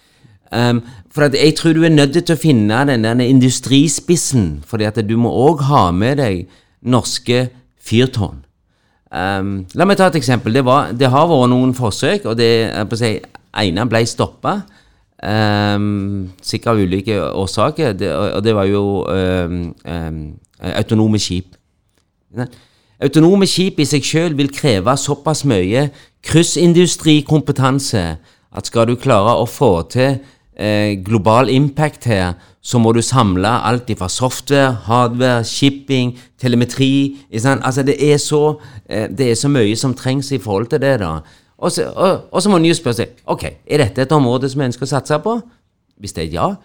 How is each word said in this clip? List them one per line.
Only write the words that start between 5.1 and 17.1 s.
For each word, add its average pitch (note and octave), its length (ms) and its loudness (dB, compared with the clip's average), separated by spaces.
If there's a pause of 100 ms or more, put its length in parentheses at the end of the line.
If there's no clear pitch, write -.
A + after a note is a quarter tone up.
må A#2 140 2
også C3+ 340 2
ha C3 260 4
med G#2+ 260 0
deg G2 300 -2 (360)
norske B2 680 0 (300)
fyrtårn. A2 640 0 (680)
Ehm, G2 640 -4
la D#3 100 2
meg G3 140 2
ta F#3+ 80 4
et F3 100 0
eksempel. B2 360 0
Det C3 120 2
var, B2+ 280 2
det B2 180 2
har C#3+ 160 4
vært C3 240 4
noen B2+ 240 2
forsøk, C3 520 -2
og A2+ 100 -4
det A#2 360 2
er F2+ 120 -4
på G2 120 -6
å - 20 -6
si, A2 220 -2 (340)
ene G2+ 320 -2
ble A2+ 200 2
stoppet, C#3+ 560 -6 (600)
ehm, G#2 1080 -2 (100)
sikkert - 260 -6
av A2+ 120 2
ulike G2 420 0 (140)